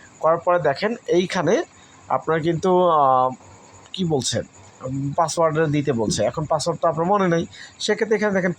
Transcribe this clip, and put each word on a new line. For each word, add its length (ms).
করার 180
পরে 220
দেখেন 360
এইখানে 560
আপনার 320
কিন্তু, 480
আহ, 400
কি 120
বলছে, 360
উম, 320
পাসওয়ার্ড 500
দিতে 260
বলছে। 320
এখন 220
পাসওয়ার্ড 360
তো 60
আপনার 180
মনে 220
নেই, 180
সেক্ষেত্রে 360
এখানে 180
দেখেন 260